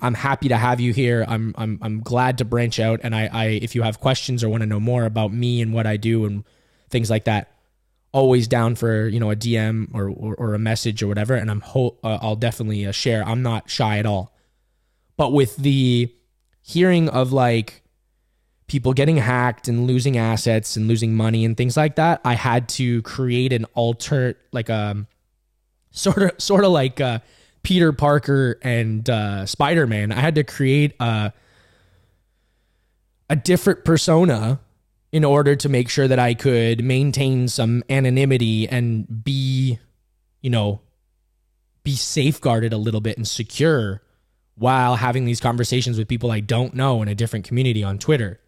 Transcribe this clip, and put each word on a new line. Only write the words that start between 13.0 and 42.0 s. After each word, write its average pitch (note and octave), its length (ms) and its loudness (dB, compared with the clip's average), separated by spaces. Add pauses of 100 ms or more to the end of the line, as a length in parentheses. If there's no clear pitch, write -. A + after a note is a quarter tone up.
I'm A#2 160 -2
not A#2 280 -4
shy G#2+ 280 0
at G#2+ 80 0
all. G2+ 300 -4 (800)
But C#3 160 0
with C#3+ 240 2
the B2+ 560 2 (480)
hearing E3+ 480 2
of, B2+ 240 0
like, A#2+ 500 0 (840)
people B2+ 260 0
getting C#3+ 240 2
hacked B2 520 0
and A#2+ 180 0
losing B2+ 300 0
assets A2+ 600 0
and A2 120 0
losing A2+ 260 2
money A2 300 2
and A2+ 120 0
things B2 200 0
like D3+ 200 0
that, D#3+ 280 2
I B2 100 0
had A#2+ 360 0
to A#2+ 320 -2
create B2+ 500 -2
an A2+ 120 -2 (100)
alter-, A#2+ 600 -2 (160)
like, A#2 180 -4
um, G#2 360 -4 (460)
<laughs> - 380 -20
sorta, G3 480 0
sorta G3 300 2
like, C#3 320 2
uh, A#2+ 200 -2 (420)
Peter E3+ 300 4
Parker C#3 720 2
and, A2+ 460 -2
uh, G#2 380 -2
Spider-Man. B2+ 640 0
I A2 100 -2
had D#3 140 2
to D3 100 2
create C#3+ 540 0
a, A2 340 -2 (2000)
a E3 60 2
different F3 480 2
persona D#3 760 2 (520)
in D#3 120 2
order C#3+ 300 4
to C#3+ 140 -2
make B2 200 0
sure C3+ 200 2
that B2+ 100 4
I A#2+ 160 2
could A#2 480 2
maintain C3 640 2
some A#2+ 420 0
anonymity B2+ 800 2
and A2+ 540 -2
be, C3 560 -2 (600)
you C3 100 -4
know, G#2 300 0 (1040)
be C#3+ 100 -2
safeguarded A#2+ 800 0